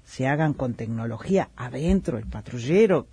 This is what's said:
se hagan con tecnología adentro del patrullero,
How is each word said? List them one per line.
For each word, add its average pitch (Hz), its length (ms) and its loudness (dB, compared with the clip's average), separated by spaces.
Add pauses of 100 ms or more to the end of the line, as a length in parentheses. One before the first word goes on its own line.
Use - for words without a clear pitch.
se - 220 -6
hagan 147 260 2
con 123 220 -2
tecnología 113 840 -2
adentro 151 600 0
del 110 100 -6
patrullero, 165 880 2